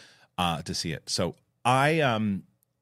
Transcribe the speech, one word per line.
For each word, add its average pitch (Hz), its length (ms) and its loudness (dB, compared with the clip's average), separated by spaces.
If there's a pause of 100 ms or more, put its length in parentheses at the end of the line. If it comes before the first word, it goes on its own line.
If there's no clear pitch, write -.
(360)
uh, 85 260 0
to 90 120 -8
see - 180 -4
it. - 160 -10
So 87 280 -2 (280)
I, 139 360 2
um, 110 420 0 (400)